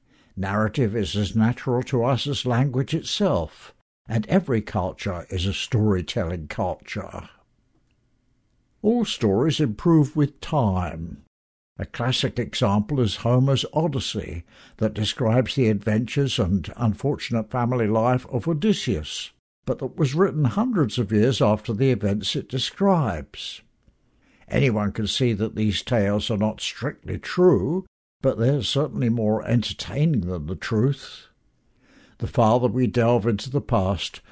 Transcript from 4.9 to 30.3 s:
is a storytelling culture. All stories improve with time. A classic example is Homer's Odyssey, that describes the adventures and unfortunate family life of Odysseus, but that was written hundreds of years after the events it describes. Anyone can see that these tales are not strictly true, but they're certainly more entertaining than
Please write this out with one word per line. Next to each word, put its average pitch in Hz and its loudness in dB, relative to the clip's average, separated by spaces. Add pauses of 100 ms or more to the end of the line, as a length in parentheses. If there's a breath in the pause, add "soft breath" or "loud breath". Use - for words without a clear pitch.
is 90 -2
a 98 0
storytelling 90 0
culture. - -6 (1500)
All 233 2
stories 117 2
improve 151 4
with 147 0
time. 90 -2 (540)
A - -4
classic 123 -2
example 107 0
is 113 0
Homer's 127 4 (100)
Odyssey, 135 -4 (340 loud breath)
that 107 -2
describes 113 2
the 123 4
adventures 117 0
and 95 0
unfortunate 113 -2
family 120 0
life 113 2
of 123 -4
Odysseus, 147 -2 (340)
but 127 -2
that - -8
was 139 0
written 151 2
hundreds 190 0
of 104 -2
years 110 4
after 107 2
the 127 2
events 104 -2
it 139 -6
describes. 131 -2 (880 soft breath)
Anyone 104 2
can 107 -4
see 123 0
that 104 -4
these 107 0
tales 104 0
are 110 0
not 104 -2
strictly - -8
true, 175 2 (360)
but 120 2
they're 127 2
certainly 135 -2
more 110 0
entertaining 127 0
than 85 -4